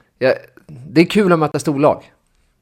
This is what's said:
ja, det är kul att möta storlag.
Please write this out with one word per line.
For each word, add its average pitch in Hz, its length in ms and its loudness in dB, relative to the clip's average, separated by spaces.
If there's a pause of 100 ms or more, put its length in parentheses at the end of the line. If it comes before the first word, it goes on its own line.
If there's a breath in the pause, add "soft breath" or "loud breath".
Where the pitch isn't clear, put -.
(180)
ja, 127 140 0 (340)
det 143 340 -2
är 170 60 4
kul 190 260 0
att 165 60 2
möta 151 200 -2
storlag. 139 540 -2 (500)